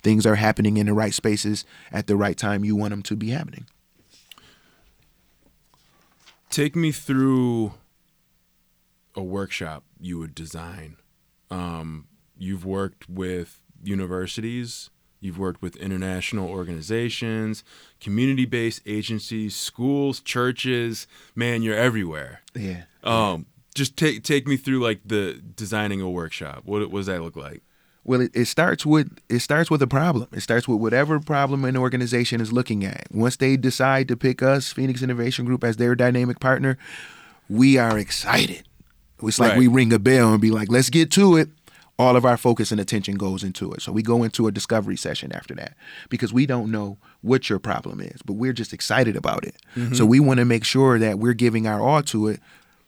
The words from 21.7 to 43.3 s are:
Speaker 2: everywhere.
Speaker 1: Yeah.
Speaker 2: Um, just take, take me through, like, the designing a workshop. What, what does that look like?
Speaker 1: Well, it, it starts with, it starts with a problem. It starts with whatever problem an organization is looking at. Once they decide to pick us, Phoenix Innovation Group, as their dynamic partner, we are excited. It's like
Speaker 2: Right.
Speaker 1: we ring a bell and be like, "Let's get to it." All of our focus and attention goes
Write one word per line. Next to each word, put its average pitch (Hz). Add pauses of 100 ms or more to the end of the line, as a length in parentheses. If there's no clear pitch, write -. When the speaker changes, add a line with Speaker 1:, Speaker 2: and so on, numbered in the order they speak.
Speaker 2:
everywhere. 87 (120)
Speaker 1:
Yeah. 92 (200)
Speaker 2:
Um, 104 (280)
just 139
take, 123
take 143
me 143
through, 131
like, 113
the 98 (160)
designing 104
a 92
workshop. 78
What, 104
what 101
does 95
that 90
look 82
like? 71 (420)
Speaker 1:
Well, 127
it, 123
it 117
starts 160
with, 151 (100)
it 120
starts 151
with 147
a 131
problem. 135
It -
starts 120
with 117
whatever 135
problem 139
an 131
organization 123
is 110
looking 113
at. -
Once 117
they 135
decide 131
to 123
pick 131
us, 135
Phoenix 131
Innovation 120
Group, 123
as 113
their 120
dynamic 123
partner, 131 (680)
we 131
are 113
excited. - (540)
It's 110
like 117
Speaker 2:
Right. 110
Speaker 1:
we 127
ring 120
a 113
bell 120
and 107
be 110
like, 107
"Let's 123
get 160
to 190
it." 156 (500)
All 127
of 123
our 120
focus 117
and 107
attention 101
goes 95